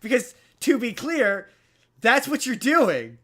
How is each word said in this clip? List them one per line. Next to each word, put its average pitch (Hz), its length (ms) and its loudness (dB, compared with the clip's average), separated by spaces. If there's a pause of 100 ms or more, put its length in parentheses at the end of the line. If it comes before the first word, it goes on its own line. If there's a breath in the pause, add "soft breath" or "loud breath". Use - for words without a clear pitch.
Because, 226 340 -2 (260 soft breath)
to 277 180 2
be 233 140 -4
clear, 214 560 -2 (520 soft breath)
that's 262 280 2
what 285 180 -4
you're 240 100 -4
doing. 180 680 0